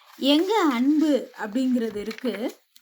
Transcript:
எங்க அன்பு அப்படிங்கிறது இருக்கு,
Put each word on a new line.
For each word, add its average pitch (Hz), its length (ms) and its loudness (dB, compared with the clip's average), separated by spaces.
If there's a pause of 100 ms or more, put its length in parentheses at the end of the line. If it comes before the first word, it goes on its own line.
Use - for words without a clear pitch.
(180)
எங்க 349 540 2
அன்பு 277 680 2
அப்படிங்கிறது 226 580 -2
இருக்கு, 220 600 -8 (260)